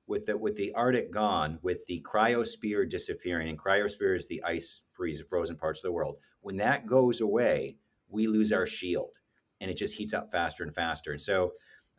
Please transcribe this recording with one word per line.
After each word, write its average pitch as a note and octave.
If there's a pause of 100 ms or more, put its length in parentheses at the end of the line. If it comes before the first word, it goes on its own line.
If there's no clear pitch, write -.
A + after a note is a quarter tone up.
with G#2
the, G#2+
with G#2
the G2+
Arctic A#2+
gone, F2
with F2+
the F2
cryosphere G#2+
disappearing, E2+
and D#2+
cryosphere G2
is F2
the E2+
ice E2+ (100)
freeze, D#2+
frozen E2+
parts D#2
of -
the F2
world. D2 (240)
When F#2+
that A#2+
goes B2
away, G2+ (320)
we G#2+
lose G#2+
our F#2+
shield, F2 (500)
and F#2+
it F2
just -
heats G#2+
up -
faster E2+
and D2+
faster. D#2+
And D2
so F#2+ (440)